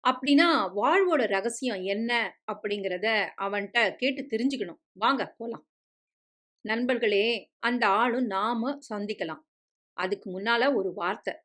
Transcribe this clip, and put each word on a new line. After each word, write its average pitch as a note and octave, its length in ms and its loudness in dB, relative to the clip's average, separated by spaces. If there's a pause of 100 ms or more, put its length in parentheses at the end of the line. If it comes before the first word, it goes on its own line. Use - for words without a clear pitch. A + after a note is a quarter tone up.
"அப்படின்னா C#4 640 4
வாழ்வோட D4+ 520 4
ரகசியம் G3+ 560 -2
என்ன?" A3 580 -2 (100)
அப்படிங்கிறத G3+ 840 -2
அவன்கிட்ட G3+ 580 0
கேட்டு C4 260 -2
தெரிஞ்சுக்கணும். A3+ 580 -4 (120)
வாங்க A3+ 460 -2
போலாம். A3+ 300 -12 (960)
நண்பர்களே, A3+ 960 0
அந்த A#3 280 0
ஆளும் A#3 380 2
நாம A3+ 540 -2 (140)
சந்திக்கலாம். G3+ 480 -6 (520)
அதுக்கு F#3 460 -4
முன்னால A#3 360 2
ஒரு F#3+ 180 -2
வார்த்தை. F#3 400 -4 (120)